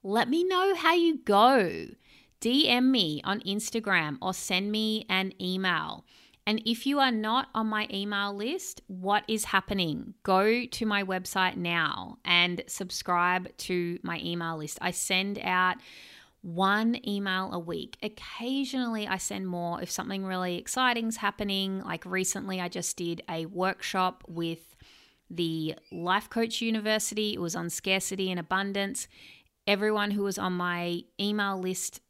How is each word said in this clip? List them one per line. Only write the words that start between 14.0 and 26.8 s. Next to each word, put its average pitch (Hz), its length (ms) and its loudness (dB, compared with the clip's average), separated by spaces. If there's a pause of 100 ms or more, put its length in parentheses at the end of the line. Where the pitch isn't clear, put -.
my 170 180 -4
email 170 360 -4
list. 156 240 -8
I 185 100 0
send 196 480 0
out 185 380 2 (640)
one 196 680 2
email 196 460 -2
a 175 60 -2
week. 170 440 -8
Occasionally, 240 1040 -4
I 190 80 0
send 190 320 -4
more 175 340 -4
if 175 80 -8
something 190 360 -4
really 185 320 -2
exciting's 233 580 0
happening. 196 640 -2
Like 170 260 -6
recently, 185 540 -2
I 175 80 -2
just 180 300 -6
did 170 320 -4
a 165 160 -4
workshop 185 840 -2
with 165 480 -6 (540)
the 160 460 -2 (180)
Life 180 360 0
Coach 226 320 -2
University. 214 720 0